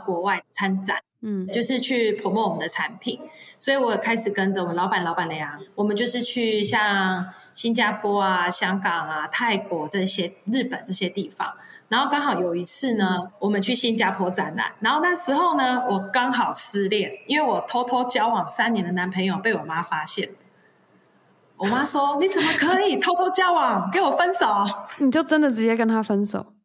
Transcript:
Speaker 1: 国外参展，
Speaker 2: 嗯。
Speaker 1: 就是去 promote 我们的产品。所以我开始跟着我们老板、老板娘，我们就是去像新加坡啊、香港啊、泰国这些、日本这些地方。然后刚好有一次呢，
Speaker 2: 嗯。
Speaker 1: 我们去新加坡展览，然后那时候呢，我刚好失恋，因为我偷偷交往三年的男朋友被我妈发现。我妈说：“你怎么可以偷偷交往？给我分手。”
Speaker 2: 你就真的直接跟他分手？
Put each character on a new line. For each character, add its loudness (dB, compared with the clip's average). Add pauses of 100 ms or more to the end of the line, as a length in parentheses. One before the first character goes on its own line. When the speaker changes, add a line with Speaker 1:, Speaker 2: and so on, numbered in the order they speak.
Speaker 1:
国 -2
外 0
参 0
展， -2 (240)
Speaker 2:
嗯。 -4
Speaker 1:
就 0
是 0
去 2
promote 0
我 -
们 -4
的 -4
产 -6
品。 -6 (400)
所 -2
以 4
我 2
开 0
始 -2
跟 2
着 0
我 -2
们 -2
老 0
板、 0
老 -2
板 -2
娘， -8 (160)
我 -2
们 2
就 0
是 -2
去 0
像 2 (260)
新 -2
加 2
坡 0
啊、 2
香 -2
港 -2
啊、 -4
泰 0
国 -4
这 -2
些、 -2 (180)
日 2
本 -6
这 -6
些 -2
地 -6
方。 -8 (340)
然 2
后 2
刚 2
好 0
有 0
一 -4
次 -2
呢， 2
Speaker 2:
嗯。 -10
Speaker 1:
我 -2
们 2
去 0
新 2
加 2
坡 -2
展 -4
览， -2
然 0
后 2
那 4
时 -2
候 2
呢， 2
我 2 (120)
刚 2
好 0
失 -2
恋， 0 (160)
因 2
为 2
我 0
偷 0
偷 0
交 2
往 0
三 0
年 0
的 -2
男 -2
朋 0
友 0
被 0
我 -2
妈 -4
发 -4
现。 -6 (1300)
我 -4
妈 2
说 0
：“你 4
怎 0
么 2
可 2
以 2
偷 0
偷 2
交 2
往？ 2
给 2
我 2
分 2
手。” 2 (500)
Speaker 2:
你 4
就 4
真 2
的 6
直 0
接 4
跟 2
他 2
分 2
手？ -4 (220)